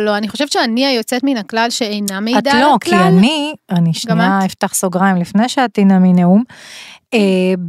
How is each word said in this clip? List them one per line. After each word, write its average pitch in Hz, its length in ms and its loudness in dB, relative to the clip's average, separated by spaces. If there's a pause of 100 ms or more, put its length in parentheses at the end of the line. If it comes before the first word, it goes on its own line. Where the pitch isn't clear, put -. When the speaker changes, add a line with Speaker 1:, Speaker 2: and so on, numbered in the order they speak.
Speaker 1:
לא. 208 120 0
אני 214 120 -4
חושבת 285 220 -6
שאני 262 340 0
היוצאת 247 380 -4
מן 277 140 -2
הכלל 226 320 -4
שאינה 208 500 -8
מעידה 220 200 -2
Speaker 2:
את 277 160 0
Speaker 1:
על 247 60 2
Speaker 2:
לא, 285 200 4
כי 262 140 0
Speaker 1:
הכלל. 180 120 2
Speaker 2:
אני, 285 460 2 (180)
אני 175 80 0 (100)
Speaker 1:
גם 160 40 -2
Speaker 2:
שנייה 180 460 0
Speaker 1:
את? 190 60 0
Speaker 2:
אפתח - 280 -4
סוגריים 185 440 0
לפני 202 320 0
שאת 247 240 0
תנעמי 190 400 4
נאום. 180 300 4 (680)
אה, 233 60 0 (500)